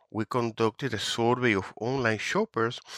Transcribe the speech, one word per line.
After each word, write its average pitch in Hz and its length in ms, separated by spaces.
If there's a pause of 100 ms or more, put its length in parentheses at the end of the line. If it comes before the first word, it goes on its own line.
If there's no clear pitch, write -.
(100)
we 107 160
conducted 117 680
a 113 60
survey 120 560
of 92 260
online 120 380
shoppers 117 640 (180)